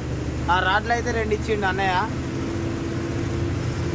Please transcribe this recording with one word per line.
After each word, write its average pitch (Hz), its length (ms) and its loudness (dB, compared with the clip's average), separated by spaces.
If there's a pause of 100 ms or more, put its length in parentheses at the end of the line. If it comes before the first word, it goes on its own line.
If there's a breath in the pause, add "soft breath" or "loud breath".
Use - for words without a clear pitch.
(520)
ఆ 180 40 6 (120)
రాడ్లు 214 280 2
అయితే 233 220 0
రెండు 220 200 2
ఇచ్చిండు 208 320 0
అన్నయ్య. 190 260 2 (2000)